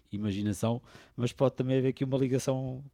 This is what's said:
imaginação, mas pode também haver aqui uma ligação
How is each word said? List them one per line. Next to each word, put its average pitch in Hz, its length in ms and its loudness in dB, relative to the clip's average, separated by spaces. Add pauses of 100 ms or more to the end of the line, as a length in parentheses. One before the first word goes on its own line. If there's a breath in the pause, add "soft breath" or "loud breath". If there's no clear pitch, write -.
(120 soft breath)
imaginação, 104 680 0 (360 soft breath)
mas 120 160 0
pode 131 220 2
também 131 240 0
haver 131 100 2
aqui 131 160 -2
uma 135 140 0
ligação 131 760 0